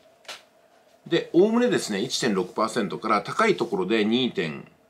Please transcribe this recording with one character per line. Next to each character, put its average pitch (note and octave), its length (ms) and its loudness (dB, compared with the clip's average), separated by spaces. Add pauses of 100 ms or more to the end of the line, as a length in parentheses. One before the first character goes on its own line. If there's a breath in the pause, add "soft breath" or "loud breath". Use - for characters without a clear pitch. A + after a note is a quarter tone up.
(1080)
で、 D#3+ 260 -2
お F3 120 8
お A3 80 2
む A#3+ 80 4
ね B3 80 2
で D3 100 2
す G#2 140 -4
ね、 G2 80 -2
一 - 180 -4
点 A2+ 160 0
六 F#2 180 -2
パ A2 120 0
ー A2 40 -2
セ A#2 140 -2
ン F#2+ 60 -4
ト - 100 -8
か A2 100 -8
ら G#2 140 2
高 G#3 240 0
い G3 100 4
と A#2 100 -2
こ G2+ 120 -4
ろ F#2 80 0
で G#2+ 180 2
二 A#2 280 2
点 D2+ 340 -6 (240)